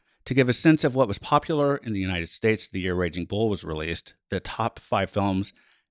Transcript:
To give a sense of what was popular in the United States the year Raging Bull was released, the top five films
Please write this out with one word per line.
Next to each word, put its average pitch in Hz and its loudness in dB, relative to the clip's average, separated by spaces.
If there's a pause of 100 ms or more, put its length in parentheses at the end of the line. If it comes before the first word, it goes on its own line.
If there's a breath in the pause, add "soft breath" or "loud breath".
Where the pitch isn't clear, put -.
(260)
To - -4
give 127 4
a 123 4
sense 160 6
of 131 2
what 131 4
was 98 -4
popular 143 0
in 113 -6
the 98 -2
United 92 -2
States - -2
the 95 -6
year 92 -2
Raging 87 -2
Bull 110 -2
was 95 -4
released, 80 -6 (160)
the 95 -4
top - -6
five 98 -2
films 98 -2 (380 soft breath)